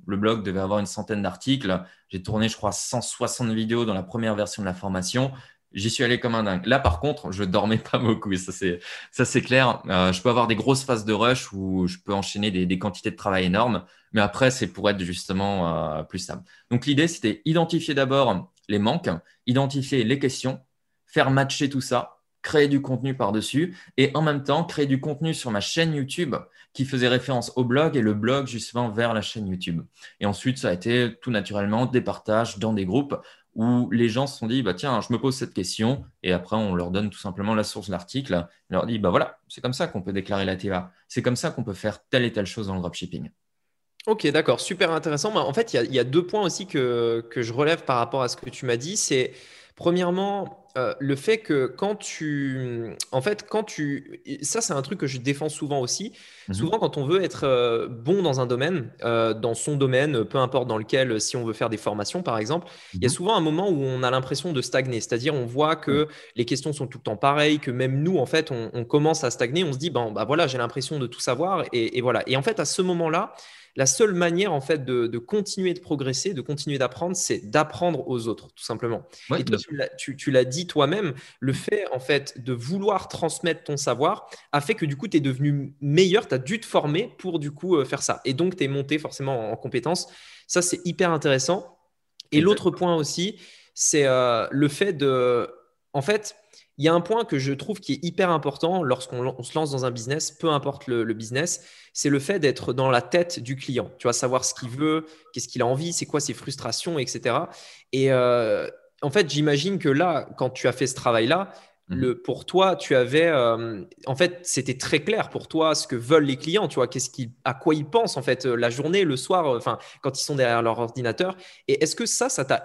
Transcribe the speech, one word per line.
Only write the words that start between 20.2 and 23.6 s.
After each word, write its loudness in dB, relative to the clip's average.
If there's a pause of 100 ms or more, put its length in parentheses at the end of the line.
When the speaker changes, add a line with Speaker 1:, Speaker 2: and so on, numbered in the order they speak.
Speaker 1:
faire 2
matcher 2
tout -4
ça, -2 (240)
créer 4
du 4
contenu -2
par-dessus 0 (180)